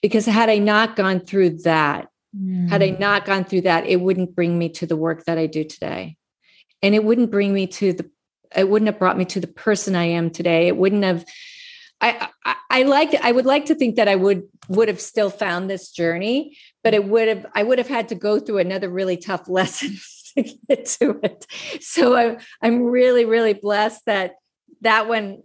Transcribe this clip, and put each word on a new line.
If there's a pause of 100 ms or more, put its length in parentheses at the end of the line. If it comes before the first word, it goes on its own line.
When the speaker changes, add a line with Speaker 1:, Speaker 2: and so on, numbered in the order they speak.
Speaker 1:
Because
had
I
not
gone
through
that, (640)
had
I
Speaker 2:
Mm.
Speaker 1:
not
gone
through
that,
it
wouldn't
bring
me
to
the
work
that
I
do
today. (680)
And
it
wouldn't
bring
me
to
the, (460)
it
wouldn't
have
brought
me
to
the
person
I
am
today.
It
wouldn't
have, (760)
I, (160)
I, (160)
I
like,
I
would
like
to
think
that
I
would, (240)
would
have
still
found
this
journey, (280)
but
it
would
have,
I
would
have
had
to
go
through
another
really
tough
<laughs>
lesson (400)
to (260)
get (160)
to
it. (360)
So
I, (260)
I'm
really,
really
blessed
that (480)
that
one